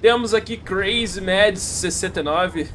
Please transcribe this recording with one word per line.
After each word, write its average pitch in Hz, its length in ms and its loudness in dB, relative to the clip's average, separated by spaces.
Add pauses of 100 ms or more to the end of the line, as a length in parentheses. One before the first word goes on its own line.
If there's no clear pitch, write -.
Temos 226 340 4
aqui 220 220 -2
Crazy 196 600 -2
Mad 190 360 4
sessenta 180 640 -4
e 151 40 -2
nove 165 520 -2